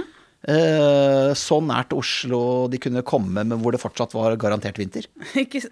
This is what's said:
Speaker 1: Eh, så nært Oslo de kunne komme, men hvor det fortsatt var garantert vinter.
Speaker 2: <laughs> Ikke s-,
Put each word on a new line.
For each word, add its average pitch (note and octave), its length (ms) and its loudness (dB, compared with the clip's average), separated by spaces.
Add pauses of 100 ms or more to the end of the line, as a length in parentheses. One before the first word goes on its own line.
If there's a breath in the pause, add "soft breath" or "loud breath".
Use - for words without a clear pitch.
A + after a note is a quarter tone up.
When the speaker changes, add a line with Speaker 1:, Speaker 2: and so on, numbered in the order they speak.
(480 loud breath)
Speaker 1:
Eh, C#3+ 880 4
så - 240 0
nært B2+ 320 0
Oslo B2+ 800 -2
de C3 80 -4
kunne B2 240 -2
komme, G#2 400 0
men A#2 160 -2
hvor A2+ 160 0
det - 60 -2
fortsatt - 340 -6
var A2+ 220 2
garantert G#2+ 420 -2
vinter. G#2 240 -6 (180)
Speaker 2:
<laughs> - 140 -8
Ikke C4+ 240 -2
s-, A#3+ 120 -10